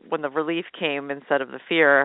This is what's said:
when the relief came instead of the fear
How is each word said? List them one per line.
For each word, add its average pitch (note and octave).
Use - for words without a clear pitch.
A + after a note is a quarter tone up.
when D#3+
the D3
relief D#3+
came C#3+
instead C#3
of C3
the C3
fear C#3+